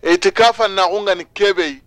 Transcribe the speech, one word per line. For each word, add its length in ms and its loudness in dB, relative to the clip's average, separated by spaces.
Etikafa 640 2
na 200 0
unga 280 -2
ni 100 -12
kebei 600 -2